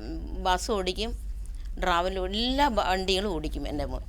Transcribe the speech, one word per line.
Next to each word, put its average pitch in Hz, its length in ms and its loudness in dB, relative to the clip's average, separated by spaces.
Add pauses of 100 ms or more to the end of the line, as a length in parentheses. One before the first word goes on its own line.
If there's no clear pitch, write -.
(440)
ബസ് 185 280 2
ഓടിക്കും, 196 440 0 (680)
ട്രാവൽ, 180 360 2
എല്ലാ 240 480 2
വണ്ടികളും 190 640 2
ഓടിക്കും 151 360 -2
എൻ്റെ 143 180 -2
മോൻ. 127 240 -4